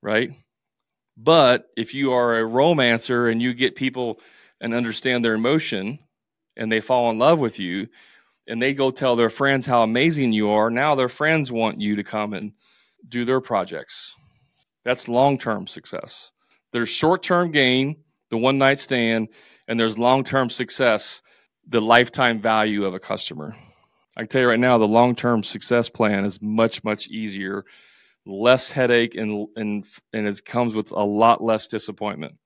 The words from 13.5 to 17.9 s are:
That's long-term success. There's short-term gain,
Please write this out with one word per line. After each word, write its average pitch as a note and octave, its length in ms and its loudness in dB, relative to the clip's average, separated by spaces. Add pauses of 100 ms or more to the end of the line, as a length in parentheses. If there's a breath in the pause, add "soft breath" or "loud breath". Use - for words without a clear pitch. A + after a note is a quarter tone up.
That's B2 220 -2
long-term A#2+ 600 0
success. - 640 -16 (400)
There's A#2+ 160 -2
short-term F3 640 0
gain, C3+ 500 2 (280)